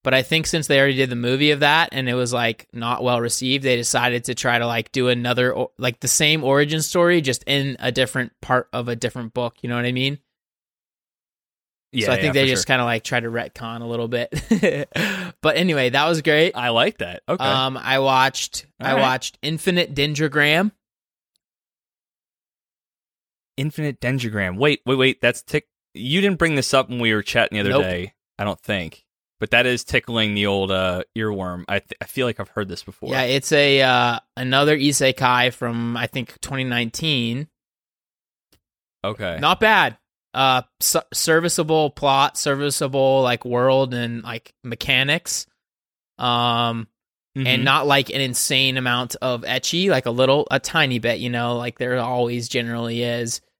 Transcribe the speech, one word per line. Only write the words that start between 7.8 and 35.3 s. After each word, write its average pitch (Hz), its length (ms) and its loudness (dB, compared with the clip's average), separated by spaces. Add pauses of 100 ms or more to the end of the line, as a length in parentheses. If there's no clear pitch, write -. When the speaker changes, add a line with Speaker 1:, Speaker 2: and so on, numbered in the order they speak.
Speaker 1:
a 123 100 -2
different 123 480 -2
part - 320 -2
of 120 160 -4
a 120 80 -4
different 117 380 -6
book. 123 280 -4
You 127 60 -8
know 120 80 -4
what 120 100 -2
I 123 60 0
mean? 135 280 -2 (1700)
Speaker 2:
Yeah, 117 140 -2
Speaker 1:
So 127 80 2
I - 20 2
think 156 120 0
Speaker 2:
yeah, 139 60 2
Speaker 1:
they 135 100 4
Speaker 2:
for 135 80 2
Speaker 1:
just 123 140 -2
Speaker 2:
sure. 139 100 0
Speaker 1:
kinda, 123 100 0
like, 117 180 -2
tried 123 180 -2
to 117 80 -6
retcon 117 520 -8
a 117 40 -10
little 117 220 -4
bit. 120 240 -4 (640)
<laughs> 190 480 -4
But 160 140 2
anyway, 151 340 2
that 139 180 2
was 165 140 2
great. 156 340 4
Speaker 2:
I 123 140 -2
like 120 280 2
that. 87 300 -8
Okay. 170 160 -2
Speaker 1:
Um, 131 340 0
I 135 220 0
watched, 135 680 0 (140)
I 127 120 -4
Speaker 2:
All 135 60 2
right. 135 40 2
Speaker 1:
watched 131 400 -2
Infinite 165 540 -2
Dendrogram. 151 760 2 (2750)
Speaker 2:
Infinite 147 440 -6
Dendrogram. 107 560 -4
Wait, 143 280 0
wait, 135 120 0
wait. 131 240 2
That's 120 220 0
tick-, - 260 -4 (240)
you 131 280 -2
didn't 196 180 0
bring 165 160 2
this 135 180 0
up 131 160 2
when 123 100 -6
we 113 140 2
were 104 100 0
chatting 113 320 0
the 107 60 -2
other 101 80 0
Speaker 1:
Nope. 127 140 2
Speaker 2:
day, 92 300 -6 (240)
I 101 60 -6
don't 101 160 -4
think. 90 460 -6 (340)
But 110 120 -4
that 120 140 6
is 123 200 0
tickling 113 500 -2
the 104 120 0
old, 98 240 0
uh, 92 320 0 (140)
earworm. 95 520 -6
I 101 100 -2
th-, - 220 -10
I - 40 -10
feel 127 220 -2
like 110 140 -6
I've 95 80 -12
heard 104 180 -4
this - 160 -12
before. - 280 -12
Speaker 1:
Yeah, 131 120 0
it's 135 300 0
a, 143 280 6
uh, 120 380 4 (160)
another 135 420 2
isekai 131 760 2